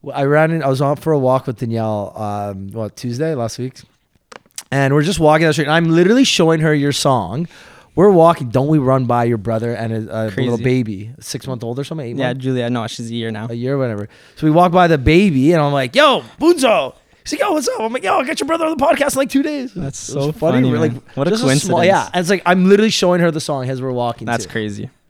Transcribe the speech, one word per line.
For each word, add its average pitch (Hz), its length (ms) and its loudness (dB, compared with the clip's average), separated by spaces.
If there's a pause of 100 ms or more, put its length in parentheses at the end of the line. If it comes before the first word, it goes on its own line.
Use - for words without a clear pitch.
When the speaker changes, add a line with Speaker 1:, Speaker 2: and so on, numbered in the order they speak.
Speaker 1:
Well, 135 160 -12
I 143 60 0
ran 156 280 2
in, 165 120 -2
I 135 60 0
was 135 120 0
out 143 180 0
for 160 140 -2
a 143 60 2
walk 131 260 0
with 123 140 -6
Danielle, 110 560 -4
um, 101 560 -8
what, 107 240 -8
Tuesday, 135 400 -4
last 117 240 -6
week? 127 220 -10 (880)
And 139 220 2
we're 147 100 4
just 160 160 -2
walking 156 240 4
down 160 60 4
the 151 40 2
street, 151 120 0
and 147 80 0
I'm 165 160 2
literally 180 340 6
showing 165 380 2
her 156 120 2
your 143 200 0
song. 127 540 -2 (480)
We're 185 160 6
walking, 165 380 4
don't 131 200 0
we 156 100 4
run 131 260 2
by 120 200 0
your 120 120 0
brother 113 360 -4
and 113 200 -6
a, 113 40 -4
a 110 320 -6
little 120 260 -2
Speaker 2:
Crazy. 113 80 -6
Speaker 1:
baby, 113 560 -2
six - 260 -12
month 127 200 -8
old 120 140 -6
or 143 40 -6
something, 151 240 -10
eight 120 80 -10
Speaker 2:
Yeah, 127 140 -2
Speaker 1:
month? 131 100 -6
Speaker 2:
Julia, 127 300 -2
no, 117 180 -4
she's 113 240 -10
a - 20 -8
year 113 160 -6
now. 110 200 -8
Speaker 1:
A 117 40 -8
year, 127 240 -4
whatever. 110 300 -4 (300)
So 156 100 0
we 151 40 4
walk 170 200 4
by 175 160 4
the 165 100 4
baby, 156 540 4
and 165 100 4
I'm 143 120 0
like, 135 220 -2
"Yo, 254 280 4 (160)
Bunzo." 247 540 2 (320)
He's - 140 -10
like, - 20 -
"Yo, 403 120 0
what's 302 160 -2
up?" 508 100 -6
I'm 226 140 -4
like, 262 100 -6
"Yo, - 140 0
I'll 262 80 0
get 311 160 -6
your 277 60 -4
brother 330 180 -2
on 320 120 -2
the 247 80 0
podcast 285 280 2
in, 262 60 -2
like, 277 100 -2
two 277 140 0
days." 285 300 -6
Speaker 2:
That's - 360 -10
Speaker 1:
It 131 80 -8
was 139 80 -2
Speaker 2:
so 151 80 -2
Speaker 1:
funny. 127 240 0
Speaker 2:
funny, 127 140 2
Speaker 1:
We're - 80 0
Speaker 2:
man. 120 160 0
Speaker 1:
like, - 80 -16 (120)
Speaker 2:
What 139 120 -2
a 180 40 0
Speaker 1:
just 220 120 -2
a - 20 -2 (100)
small, 175 220 0
Speaker 2:
coincidence. 170 80 2
Speaker 1:
yeah, 175 280 2
and 180 60 -2
it's 175 100 -4
like, 196 160 0
I'm 180 220 4
literally 208 220 6
showing 180 320 2
her 170 100 2
the 156 80 -6
song 131 300 -4
as 131 120 -6
we're 131 120 -6
walking, 120 320 -4
Speaker 2:
That's 117 200 -4
Speaker 1:
too. - 60 -18
Speaker 2:
crazy. 107 380 -6 (200)